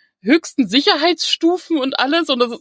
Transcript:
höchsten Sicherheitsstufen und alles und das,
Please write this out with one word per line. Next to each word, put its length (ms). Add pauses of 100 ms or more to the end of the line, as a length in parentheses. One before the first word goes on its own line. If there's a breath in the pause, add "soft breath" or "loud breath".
(240 soft breath)
höchsten 440
Sicherheitsstufen 1120
und 200
alles 320
und 80
das, 120 (100)